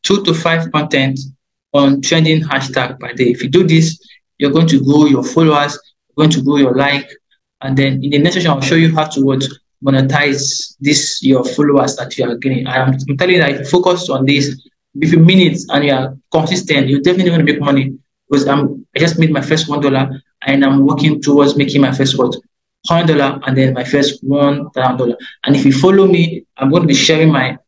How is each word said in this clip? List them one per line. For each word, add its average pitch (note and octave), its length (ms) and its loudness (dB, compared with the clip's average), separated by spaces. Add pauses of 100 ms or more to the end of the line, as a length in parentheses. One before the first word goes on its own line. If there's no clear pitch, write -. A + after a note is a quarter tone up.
Two G3 220 -2
to F3 100 0
five E3 380 -2
content C3+ 480 -2 (540)
on C#3 280 2
trending D#3+ 400 2
hashtag C3+ 580 -6
per A#2+ 140 -14
day. B2 160 0
If A#2+ 140 -2
you C3 60 -6
do F3+ 180 4
this, D#3+ 340 2 (380)
you're C#3+ 120 0
going D#3+ 180 2
to C3+ 140 2
grow D3 220 4
your C3 180 2
followers, D3 540 0 (300)
you're D3+ 180 0
going D#3 60 4
to C3+ 100 -2
grow C#3+ 160 0
your C3 180 2
like, C#3 320 -2 (540)
and C3+ 160 -2
then C3+ 260 0
in C#3+ 60 -4
the D3 80 0
next E3+ 180 2
session, E3+ 140 0
I'll C3+ 120 0
show E3 140 0
you D#3+ 200 4
how D#3 100 0
to C#3 160 -4
what, C3+ 220 0 (380)
monetize C3+ 1000 -2
this, - 420 -2
your C3 220 2
followers C#3 500 0
that - 220 -12
you A#2+ 120 -2
are A#2 60 -6
getting. C3 320 -4
I B2+ 100 -4
am, C3 200 0 (120)
I'm C#3 80 -2
telling F3+ 180 2
you E3+ 60 2
that C#3 100 0
if C#3 80 -6
you C#3 60 -8
focus F3 440 0
on C3+ 160 -2
this, C#3+ 440 -2 (260)
if D3+ 180 0
you E3 60 4
mean F3 340 6
it - 60 -6 (100)
and C#3+ 160 0
you C#3 80 0
are C3 240 -4 (140)
consistent, D#3+ 580 -2
you're C#3 120 2
definitely F3+ 300 2
gonna D#3+ 120 2
make C#3+ 180 -2
money. C3+ 360 0 (320)
Because C#3 180 0
I'm, - 380 -2 (100)
I C#3 40 -4
just E3 180 0
made D#3+ 140 2
my C#3 100 -2
first D#3 280 -2
one C#3+ 100 -4
dollar C3+ 420 -2 (200)
and C#3 240 0
I'm C#3 200 4
working D3 360 0
towards C#3+ 340 2
making C#3 240 0
my C3 140 2
first C3+ 240 -2
what, B2 180 -2 (520)
hundred E3+ 320 2
dollar C#3 260 -2
and C3 120 -2
then C3 160 2
my B2 120 -6
first - 380 -2
one C#3+ 480 0
thousand B2+ 260 -2
dollar. A#2+ 200 -2 (280)
And C#3+ 100 2
if - 80 -2
you C#3 80 4
follow F#3+ 360 4
me, E3+ 380 0 (120)
I'm C3+ 140 0
gonna E3+ 140 2
be D3 80 2
sharing D#3+ 380 2
my C3 260 -2 (100)